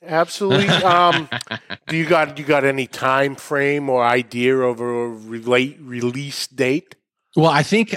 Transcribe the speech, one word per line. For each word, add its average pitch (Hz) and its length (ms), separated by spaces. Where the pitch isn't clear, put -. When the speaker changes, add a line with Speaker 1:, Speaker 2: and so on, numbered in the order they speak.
Speaker 1:
Absolutely. 170 640
Speaker 2:
<laughs> 175 160
Speaker 1:
Um, 175 460
do 160 80
you 165 120
got, 156 320
you 151 40
got 139 220
any 135 220
time 135 480
frame 143 540
or 123 140
idea 120 540
of 123 240
a - 20
relate, 117 720
release 123 680
date? 131 480
Speaker 2:
Well, 160 140
I 147 120
think, 214 340